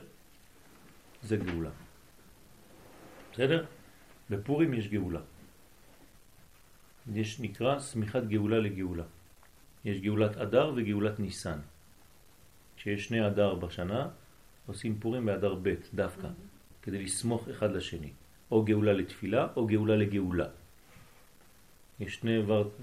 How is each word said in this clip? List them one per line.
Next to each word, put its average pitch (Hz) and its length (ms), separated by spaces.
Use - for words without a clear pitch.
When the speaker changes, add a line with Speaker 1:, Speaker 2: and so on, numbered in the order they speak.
Speaker 1:
זה 107 160
גאולה. 85 320
בסדר? 156 320
בפורים 135 440
יש 107 140
גאולה. 90 320
יש 107 260
נקרא 120 400
סמיכת 113 440
גאולה 107 360
לגאולה. 95 440
יש 98 160
גאולת 104 360
אדר 127 380
וגאולת 104 440
ניסן. 87 400
כשיש 101 280
שני 113 220
אדר 101 280
בשנה, 90 540
עושים 107 340
פורים 117 260
באדר 95 360
ב' 92 120
דווקא, 95 340
Speaker 2:
Mhm. - 540
Speaker 1:
כדי 98 220
לסמוך 113 460
אחד 104 220
לשני. 85 400
או 110 140
גאולה 107 280
לתפילה, 110 640
או 117 120
גאולה 107 280
לגאולה. 95 520
יש 98 160
שני 113 240
ור-, 104 320